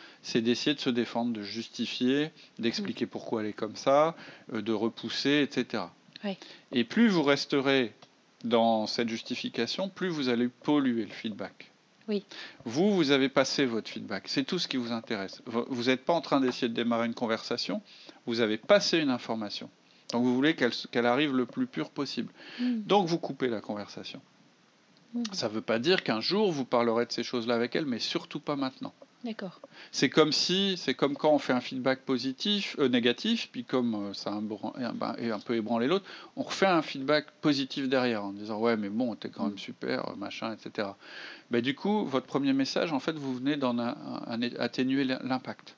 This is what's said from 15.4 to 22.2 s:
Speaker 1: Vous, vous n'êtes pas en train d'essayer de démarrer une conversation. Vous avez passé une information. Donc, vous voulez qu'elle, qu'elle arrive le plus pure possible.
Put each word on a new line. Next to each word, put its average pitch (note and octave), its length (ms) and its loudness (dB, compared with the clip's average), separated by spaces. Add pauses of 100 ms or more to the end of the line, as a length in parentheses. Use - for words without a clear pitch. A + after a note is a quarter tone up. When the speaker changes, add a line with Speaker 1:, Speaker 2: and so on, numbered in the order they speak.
Speaker 1:
Vous, A#2 200 -2
vous A#2+ 180 -4
n'êtes C3 200 2
pas E3+ 80 4
en D#3+ 80 2
train C#3+ 180 2
d'essayer B2+ 300 2
de A#2 60 -4
démarrer A#2 320 2
une A#2 80 -4
conversation. A#2+ 640 -2 (460)
Vous A#2+ 140 0
avez G#2+ 160 4
passé G3 420 4
une D3 100 2
information. A#2+ 640 -4 (400)
Donc, A#2+ 120 2
vous B2 120 4
voulez C#3+ 200 4
qu'elle, A#2+ 160 2 (200)
qu'elle A#2+ 160 2
arrive C3+ 280 2
le B2 120 2
plus B2+ 180 -4
pure D3 240 -6
possible. C3 420 -6 (280)